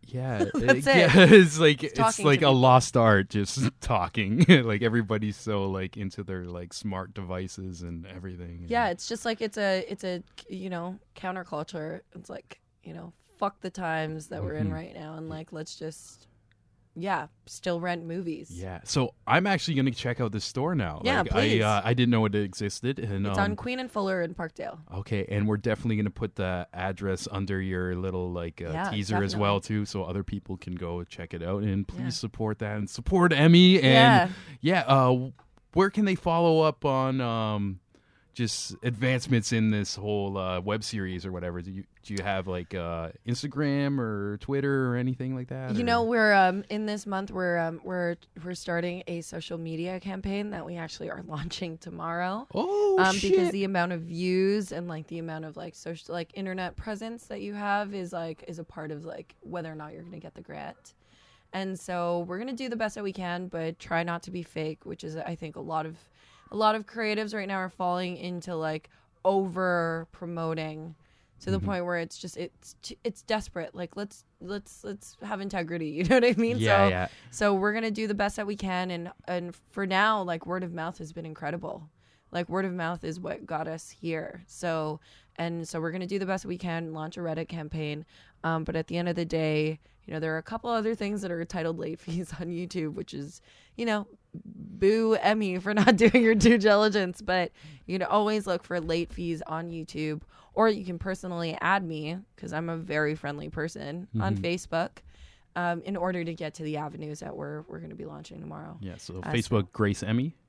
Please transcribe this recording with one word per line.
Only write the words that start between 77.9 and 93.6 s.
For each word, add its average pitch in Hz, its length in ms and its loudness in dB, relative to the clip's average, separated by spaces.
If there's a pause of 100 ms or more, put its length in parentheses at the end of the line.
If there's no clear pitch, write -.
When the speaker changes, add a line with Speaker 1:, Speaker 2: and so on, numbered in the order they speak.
Speaker 2:
do 220 160 -4
the 208 60 0
best 208 220 -2
that 208 120 -6
we 208 80 -4
can, 180 360 -4
and, 170 200 -8 (160)
and 175 280 -4 (160)
for 196 140 -4
now, 202 360 4
like, 170 240 -4
word 180 180 -4
of 175 100 -8
mouth 170 260 -6
has 156 140 -12
been 165 120 -10
incredible. 156 640 -8 (420)
Like, 175 180 -4
word 185 160 -2
of 185 80 -4
mouth 170 300 -4
is 165 160 -6
what - 260 -8
got 160 220 -6
us 160 220 -10
here. 160 580 -8
So, 156 520 -4 (380)
and 170 300 -6
so 160 140 -6
we're 160 100 -4
gonna 180 160 -6
do 196 120 -4
the 196 60 -4
best 190 200 -4
we 180 120 -8
can, 165 360 -6
launch 156 240 -10
a 180 40 -10
Reddit 165 280 -4
campaign. 151 560 -8 (380)
Um, 160 200 0
but 170 120 -4
at 160 120 -2
the 170 100 -4
end 175 120 -2
of 170 60 0
the 170 100 -2
day, 156 540 0 (260)
you 185 80 -10
know, 156 60 -6
there 160 160 -2
are - 20 -4
a 160 60 -8
couple 226 260 -8
other 226 240 0
things 208 300 -4
that 180 80 -6
are 170 120 -4
titled 165 360 -4
late 160 200 -8
fees 170 360 -6
<laughs> - 40 -16
on 175 80 -6
YouTube, 170 460 -6
which - 200 -10
is, 143 280 -12 (340)